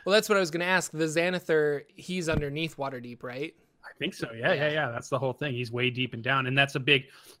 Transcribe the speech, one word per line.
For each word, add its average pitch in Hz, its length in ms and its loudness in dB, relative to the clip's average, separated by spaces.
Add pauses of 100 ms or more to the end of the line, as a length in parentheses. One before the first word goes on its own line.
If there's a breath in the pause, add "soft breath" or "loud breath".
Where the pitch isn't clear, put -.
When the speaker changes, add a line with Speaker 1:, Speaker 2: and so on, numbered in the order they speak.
Speaker 1:
Well, 185 80 0
that's 208 160 4
what 208 80 4
I 196 40 4
was 165 120 0
gonna 170 140 -2
ask. 180 260 2
The 160 140 0
Xanathar, 156 760 2 (140)
he's 180 320 -6
underneath 156 480 -2
Waterdeep, 123 480 -10
right? 131 320 -8 (280)
Speaker 2:
I - 140 -20
think 151 160 -4
so. 143 180 -8
Yeah, 120 200 2
yeah, 151 140 2
Speaker 1:
Yeah. 151 60 0
Speaker 2:
yeah. 151 180 0
That's 117 180 -8
the 135 100 2
whole 127 140 0
thing. 143 220 -4
He's 120 180 -4
way 123 180 2
deep 123 220 -4
and 117 100 -8
down, 131 240 2
and 131 120 0
that's 139 160 4
a 147 60 -2
big, 135 260 4 (340 loud breath)